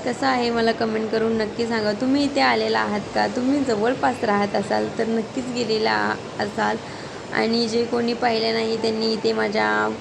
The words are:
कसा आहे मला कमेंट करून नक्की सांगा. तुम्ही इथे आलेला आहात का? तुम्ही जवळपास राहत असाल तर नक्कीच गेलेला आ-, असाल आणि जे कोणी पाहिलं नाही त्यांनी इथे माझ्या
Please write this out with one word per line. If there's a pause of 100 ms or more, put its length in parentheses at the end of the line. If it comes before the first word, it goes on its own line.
कसा
आहे
मला
कमेंट
करून
नक्की
सांगा.
तुम्ही
इथे
आलेला
आहात (140)
का?
तुम्ही
जवळपास
राहत
असाल (100)
तर
नक्कीच
गेलेला
आ-,
असाल (560)
आणि
जे
कोणी
पाहिलं
नाही
त्यांनी
इथे
माझ्या